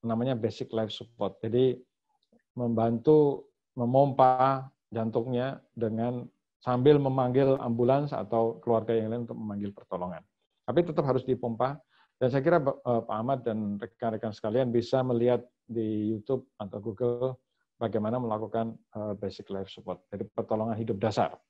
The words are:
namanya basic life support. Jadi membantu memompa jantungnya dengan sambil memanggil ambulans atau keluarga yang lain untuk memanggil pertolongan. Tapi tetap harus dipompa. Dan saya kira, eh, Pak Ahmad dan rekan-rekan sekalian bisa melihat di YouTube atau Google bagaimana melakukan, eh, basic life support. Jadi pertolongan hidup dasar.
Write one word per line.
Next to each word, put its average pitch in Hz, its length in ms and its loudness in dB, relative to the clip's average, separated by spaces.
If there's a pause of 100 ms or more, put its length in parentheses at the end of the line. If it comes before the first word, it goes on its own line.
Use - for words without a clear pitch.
namanya 120 320 0
basic 110 320 -4
life 110 240 -2
support. - 480 -8
Jadi 123 320 2 (800)
membantu 120 960 4 (240)
memompa 131 960 4 (160)
jantungnya 120 720 -2 (160)
dengan 117 480 -2 (400)
sambil 127 340 6
memanggil 135 640 2
ambulans 123 480 2
atau 113 540 0
keluarga 113 320 2
yang 110 160 0
lain 117 180 -6
untuk 120 80 -10
memanggil 104 380 -6
pertolongan. 90 480 -8 (420)
Tapi 120 160 2
tetap 156 240 0
harus 131 160 2
dipompa. 123 560 -2 (400)
Dan 127 140 0
saya 139 100 2
kira, 170 220 4
eh, 123 420 0
Pak - 60 -8
Ahmad 117 340 -2
dan 107 320 -2
rekan-rekan 110 560 -6
sekalian 117 400 0
bisa 120 300 2
melihat 120 420 2 (220)
di 110 480 -2
YouTube 131 320 -4 (100)
atau 104 220 -10
Google 120 580 -2 (400)
bagaimana 110 400 -2
melakukan, 113 560 -4
eh, 107 460 -8
basic 101 320 -8
life 98 180 -8
support. - 400 -10
Jadi 101 220 -6
pertolongan 110 480 -2
hidup 113 180 -4
dasar. 110 400 0 (120)